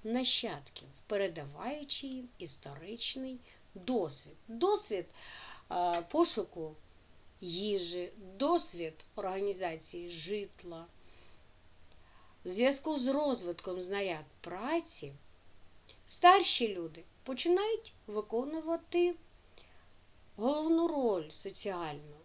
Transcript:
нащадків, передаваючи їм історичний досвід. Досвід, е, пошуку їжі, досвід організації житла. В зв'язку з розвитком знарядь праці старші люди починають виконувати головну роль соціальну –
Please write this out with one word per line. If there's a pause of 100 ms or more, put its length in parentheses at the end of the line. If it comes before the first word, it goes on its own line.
нащадків, (200)
передаваючи
їм
історичний (360)
досвід. (120)
Досвід, (640)
е,
пошуку (680)
їжі, (260)
досвід (100)
організації
житла. (1600)
В
зв'язку
з
розвитком
знарядь (160)
праці (920)
старші
люди (200)
починають (140)
виконувати (1200)
головну
роль
соціальну –